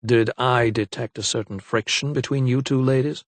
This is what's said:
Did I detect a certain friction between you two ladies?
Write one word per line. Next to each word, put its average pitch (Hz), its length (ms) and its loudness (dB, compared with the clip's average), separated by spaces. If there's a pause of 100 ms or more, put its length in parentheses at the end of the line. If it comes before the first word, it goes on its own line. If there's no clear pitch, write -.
Did 113 320 4
I 123 340 2
detect 110 480 -4
a 110 40 -10
certain 104 360 -4
friction 113 540 -2
between 135 340 -2
you 127 140 2
two 135 220 0
ladies? 135 520 0